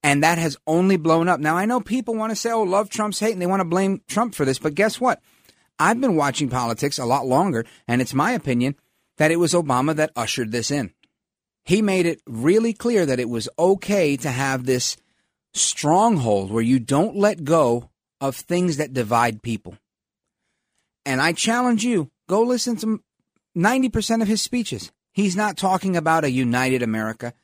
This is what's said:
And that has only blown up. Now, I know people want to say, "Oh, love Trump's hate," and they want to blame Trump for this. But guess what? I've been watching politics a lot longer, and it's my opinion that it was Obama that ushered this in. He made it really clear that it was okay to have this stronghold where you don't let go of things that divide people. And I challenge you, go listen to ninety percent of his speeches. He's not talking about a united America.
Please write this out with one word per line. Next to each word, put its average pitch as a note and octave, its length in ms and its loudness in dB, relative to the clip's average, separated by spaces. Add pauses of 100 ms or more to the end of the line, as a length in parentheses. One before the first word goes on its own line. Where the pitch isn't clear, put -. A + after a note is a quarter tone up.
And C#3+ 200 2
that E3 160 4
has D#3+ 180 -2 (100)
only F#3 300 4
blown E3 320 2
up. E3 120 0
Now, D3+ 160 0
I F#3+ 100 0
know B3 140 0
people A#3 340 -4
want A3 160 -4
to G#3+ 60 -4
say, A#3 140 -4
"Oh, A3+ 120 0
love G3 260 0
Trump's G#3 300 -4
hate," A3 140 0
and F#3 100 -4
they F3 40 0
want F#3+ 140 0
to F#3 40 0
blame F#3+ 420 0
Trump A3+ 280 -2
for D3+ 100 0
this. C3 140 0
But D#3 160 -4
guess G#3 260 0
what? B3 200 0 (580)
I've G#3+ 220 2
been A#3+ 160 2
watching C#3+ 320 0
politics B2 500 -2
a C3+ 60 -4
lot B2 220 0
longer, C3 400 2 (220)
and A#2+ 120 0
it's B2+ 140 -4
my D3+ 180 0
opinion C#3 440 -2 (400)
that D#3 140 2
it E3 60 2
was E3+ 180 2
Obama D3 420 2
that D#3 180 -2
ushered A2+ 380 -4
this A#2 180 -4
in. C#3 220 -4 (720)
He G#3 180 2
made F#3 240 2
it E3 200 -4
really F3+ 460 2
clear A3 320 0
that B2+ 160 0
it A#2 80 -2
was A#2 200 -4 (100)
okay F#3 600 2
to C#3+ 120 -4
have C3 340 -2
this B2+ 320 -2 (560)
stronghold D3 1000 2
where A2+ 120 0
you B2 160 2
don't C#3+ 380 0
let G3 280 0
go C3 460 2 (300)
of C3+ 160 -4
things F3 420 -2
that C#3+ 160 -4
divide A#2 480 0
people. A2 340 -8 (1300)
And C3+ 160 -2
I D#3+ 120 2
challenge A3+ 520 0
you, G3+ 260 0 (180)
go G3+ 140 2
listen A#3+ 340 0
to A3 260 -4 (520)
ninety B3 340 2
percent A3+ 340 -2
of G3+ 60 -2
his G#3+ 120 0
speeches. G#3 520 -6 (200)
He's F#3+ 240 0
not G#3+ 200 -2
talking F#3+ 400 0
about D#3+ 280 2
a C#3+ 60 0
united B2+ 520 0
America. A2 600 -4